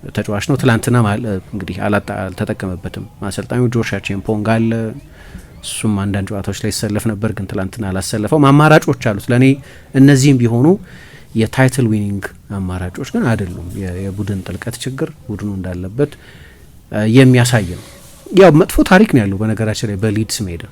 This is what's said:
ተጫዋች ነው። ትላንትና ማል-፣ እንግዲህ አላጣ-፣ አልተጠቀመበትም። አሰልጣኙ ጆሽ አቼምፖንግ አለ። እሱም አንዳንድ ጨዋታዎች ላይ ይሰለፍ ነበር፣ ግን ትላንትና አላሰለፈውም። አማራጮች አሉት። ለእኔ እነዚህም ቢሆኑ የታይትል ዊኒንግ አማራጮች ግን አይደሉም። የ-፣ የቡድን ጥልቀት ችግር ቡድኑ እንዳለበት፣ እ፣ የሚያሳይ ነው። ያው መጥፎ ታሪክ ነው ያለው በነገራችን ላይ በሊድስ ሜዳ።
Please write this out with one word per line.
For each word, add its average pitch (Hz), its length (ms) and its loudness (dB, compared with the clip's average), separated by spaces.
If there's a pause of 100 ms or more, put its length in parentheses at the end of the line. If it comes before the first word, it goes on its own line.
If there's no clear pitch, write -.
ተጫዋች 104 360 -6
ነው። 143 120 0
ትላንትና 120 440 0
ማል-፣ 107 220 0 (220)
እንግዲህ 92 340 -10
አላጣ-፣ 101 380 -4
አልተጠቀመበትም። 95 880 -8 (180)
አሰልጣኙ 104 460 -6
ጆሽ 117 240 -2
አቼምፖንግ 101 560 -4
አለ። 113 220 0 (880)
እሱም - 380 -4
አንዳንድ 98 300 -2
ጨዋታዎች 101 320 -6
ላይ 110 100 -4
ይሰለፍ 104 360 -4
ነበር፣ 107 260 -2
ግን 98 140 -8
ትላንትና 95 400 -6
አላሰለፈውም። 107 600 0
አማራጮች 151 600 4
አሉት። 107 220 -2
ለእኔ 120 180 4 (480)
እነዚህም 135 440 6
ቢሆኑ 120 300 2 (680)
የታይትል 123 520 2
ዊኒንግ 104 360 -2 (300)
አማራጮች 92 580 -6
ግን 233 140 -2
አይደሉም። 92 500 -2
የ-፣ 92 220 -8
የቡድን 98 440 -6
ጥልቀት 90 380 -10
ችግር 135 300 -6 (140)
ቡድኑ 104 300 -8
እንዳለበት፣ 92 580 -6 (800)
እ፣ 107 200 -2
የሚያሳይ 123 580 6
ነው። 87 160 -12 (460)
ያው 185 220 8
መጥፎ 170 300 4
ታሪክ 202 260 6
ነው 131 120 4
ያለው 98 160 -2
በነገራችን 107 500 -2
ላይ 101 100 -4
በሊድስ 107 440 -2
ሜዳ። 87 300 -8